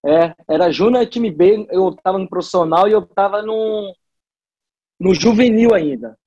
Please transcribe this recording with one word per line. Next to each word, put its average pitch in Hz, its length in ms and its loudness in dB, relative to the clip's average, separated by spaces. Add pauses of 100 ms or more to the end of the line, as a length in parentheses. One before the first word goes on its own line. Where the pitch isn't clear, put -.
É, 165 260 2 (160)
era 165 220 0
júnior, 226 360 0
time 233 220 -6
B, 190 440 2
eu 185 200 0 (120)
tava 190 140 -2
no 185 100 -6
profissional 175 600 0
e 214 40 2
eu 208 100 2
tava 202 400 -4
no, 214 500 -6 (1080)
no 185 120 2
juvenil 233 600 4
ainda. 127 420 -4 (100)